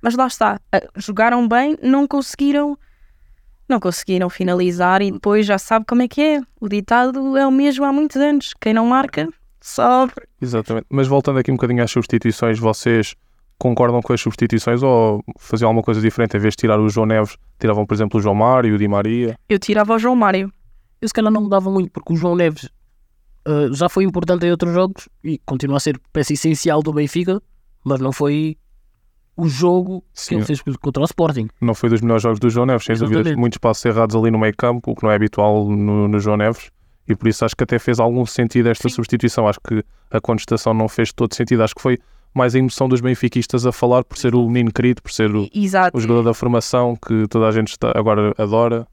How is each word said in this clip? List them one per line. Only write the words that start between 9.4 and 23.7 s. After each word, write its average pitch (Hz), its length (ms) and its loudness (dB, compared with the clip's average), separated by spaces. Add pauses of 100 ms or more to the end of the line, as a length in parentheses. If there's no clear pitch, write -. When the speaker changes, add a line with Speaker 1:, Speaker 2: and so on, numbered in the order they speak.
Speaker 1:
sofre. - 680 0 (160)
Speaker 2:
Exatamente. 113 480 -4
Mas 135 180 2
voltando 135 320 2
aqui 127 120 0
um 131 40 2
bocadinho 120 280 0
às 113 80 -2
substituições, 113 680 0
vocês 113 560 0 (420)
concordam 120 440 0
com 120 120 -2
as 117 80 -2
substituições 117 640 -2
ou 113 400 2 (160)
faziam 113 300 -2
alguma 113 140 2
coisa 110 160 0
diferente? 110 380 0
Em - 20 2
vez 104 140 2
de - 40 -12
tirar 107 220 2
o 107 100 2
João 110 180 0
Neves, 107 280 0 (240)
tiravam, 107 260 0
por 107 100 -2
exemplo, 107 240 0
o - 20 0
João 104 140 2
Mário, 117 400 2
o - 20 0
Di 104 100 0
Maria? 110 480 -2 (140)
Speaker 1:
Eu 202 80 2
tirava 214 380 0
o 220 40 0
João 247 160 0
Mário. 196 380 0 (480)
Speaker 3:
Eu 226 60 -6
se - 60 -6
calhar 214 180 0
não 214 100 2
mudava 196 300 0
muito, 190 200 -2
porque - 220 -6
o - 20 0
João 170 200 0
Neves, 160 340 -2 (760)
eh, 147 260 0